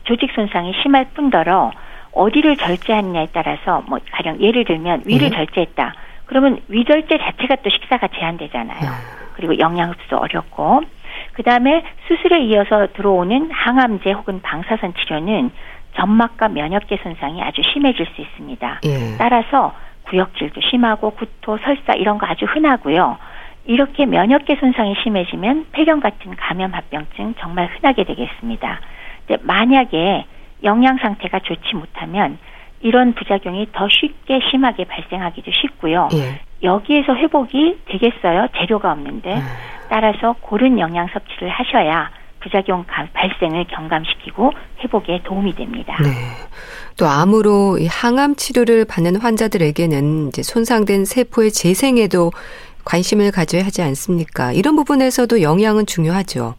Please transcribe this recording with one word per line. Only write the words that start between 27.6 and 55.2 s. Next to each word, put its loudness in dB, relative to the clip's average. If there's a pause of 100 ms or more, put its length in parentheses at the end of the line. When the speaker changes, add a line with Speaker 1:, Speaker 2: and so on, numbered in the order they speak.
Speaker 1:
흔하게 2
되겠습니다. -6 (460)
근데 -2
만약에 2 (380)
영양 4
상태가 -4
좋지 -6
못하면 -4 (440)
이런 4
부작용이 -4
더 -2
쉽게 0 (100)
심하게 2
발생하기도 -8
쉽고요. 0
Speaker 2:
예. -2 (220)
Speaker 1:
여기에서 2
회복이 2
되겠어요? 2 (100)
재료가 0
없는데. -6
Speaker 2:
음. -2 (480)
Speaker 1:
따라서 2
고른 2
영양 -2
섭취를 -8
하셔야 0 (340)
부작용 0
가-, -6
발생을 -2
경감시키고 -2 (320)
회복에 -2
도움이 -2
됩니다. -8
Speaker 2:
네. 4 (920)
또 4
암으로 4
이 2
항암 2
치료를 4
받는 2
환자들에게는 2
이제 -6
손상된 2
세포의 2
재생에도 4 (540)
관심을 2
가져야 2
하지 -2
않습니까? -2
이런 4
부분에서도 4